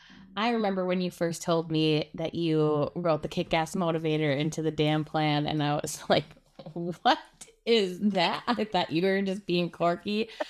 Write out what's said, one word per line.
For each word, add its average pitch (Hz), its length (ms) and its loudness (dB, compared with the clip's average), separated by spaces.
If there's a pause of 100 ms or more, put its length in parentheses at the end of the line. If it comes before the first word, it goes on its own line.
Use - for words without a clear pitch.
(360)
I 226 140 0
remember 196 360 0
when 185 140 0
you 180 100 0
first 170 320 -2
told 165 280 0
me 156 440 2
that 165 200 -6
you 151 600 2
wrote 165 280 0
the - 60 -4
kick-ass 165 460 -2
motivator 160 600 0
into 156 260 -2
the 156 80 0
damn 156 340 2
plan, 151 420 0
and 151 160 -2
I 147 120 0
was - 300 -6
<laughs> - 40 -20
like, 196 160 4 (480)
"What 175 460 0 (480)
is 196 340 2
that?" 190 460 2
I 214 180 0
thought - 280 -2
you 165 100 0
were 190 180 2
just 196 240 -4
being 175 260 0
quirky, 202 600 -2 (200)